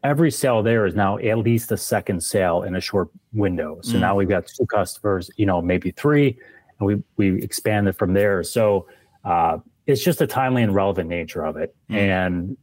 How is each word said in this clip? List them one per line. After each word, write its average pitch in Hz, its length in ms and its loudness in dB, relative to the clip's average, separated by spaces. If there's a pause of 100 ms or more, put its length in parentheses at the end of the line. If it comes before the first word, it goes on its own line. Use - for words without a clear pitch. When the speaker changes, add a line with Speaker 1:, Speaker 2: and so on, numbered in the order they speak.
Speaker 1:
every 143 280 2
sale 120 320 0
there 113 240 4
is 85 80 -2
now 98 240 0
at 110 180 0
least 113 340 2
a 104 60 -2
second 98 440 -2
sale 90 420 0
in 92 120 -6
a 92 60 -4
short 92 260 -2 (260)
window. 87 480 -2
So - 160 -2
Speaker 2:
Mm. - 20 4
Speaker 1:
now 92 160 2
we've 98 120 2
got 90 200 0
two - 180 -4
customers, 95 720 -2
you 107 80 0
know, 90 160 0
maybe 90 300 -2
three, 143 480 2 (400)
and 101 80 0
we, 101 160 0 (140)
we 98 260 2
expand 104 440 0
it 92 60 0
from 92 200 0
there. 98 280 0
So, 101 460 0 (360)
uh, 82 360 0 (260)
it's 139 180 2
just 170 140 2
the 156 80 0
timely 127 380 0
and 104 100 2
relevant 95 340 0
nature 82 380 -6
of 78 100 -4
it. 80 200 -8 (160)
Speaker 2:
Mm. 107 40 -4
Speaker 1:
And 92 680 0